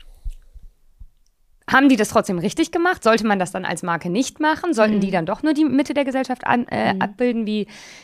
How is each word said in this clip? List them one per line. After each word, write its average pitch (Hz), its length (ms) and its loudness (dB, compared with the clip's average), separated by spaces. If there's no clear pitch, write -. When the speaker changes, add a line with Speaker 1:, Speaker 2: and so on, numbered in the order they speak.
Speaker 1:
Haben 269 180 6
die 262 60 8
das 208 140 0
trotzdem 180 300 0
richtig 214 320 -2
gemacht? 349 320 -2
Sollte 220 220 4
man 202 140 2
das 180 120 -4
dann 185 140 -8
als 170 180 -6
Marke 170 260 -4
nicht 233 300 -2
machen? 311 340 0
Sollten 214 260 2
die 196 80 0
Speaker 2:
Mhm. 185 60 -6
Speaker 1:
dann 165 120 0
doch 214 180 -6
nur 311 100 2
die 302 120 2
Mitte 262 280 0
der 277 120 0
Gesellschaft 254 400 -4
an-, 240 220 -2
äh, 214 260 -2
Speaker 2:
Mhm. 190 80 -4
Speaker 1:
abbilden? 226 440 -2
Wie, 214 220 -2